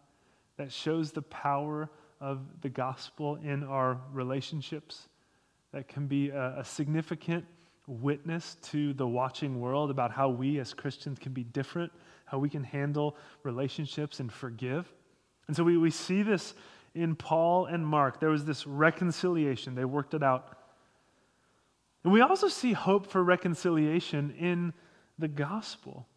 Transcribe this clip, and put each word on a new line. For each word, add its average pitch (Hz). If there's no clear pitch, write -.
that 139
shows 156
the 151
power 151
of 135
the 139
gospel 131
in 147
our 131
relationships, 139
that 135
can 143
be 139
a, 135
a 127
significant 160
witness 143
to 147
the 131
watching 127
world 139
about 127
how 135
we 131
as 127
Christians 139
can 131
be 127
different, 143
how 135
we 143
can 143
handle 147
relationships 143
and 123
forgive. 127
And 151
so 170
we, 170
we 165
see 185
this 202
in 165
Paul 170
and 165
Mark. 147
There 156
was 151
this 151
reconciliation. 156
They 127
worked 139
it 151
out. 127
And 175
we 220
also 381
see 247
hope 196
for 190
reconciliation 165
in 175
the 156
gospel. 147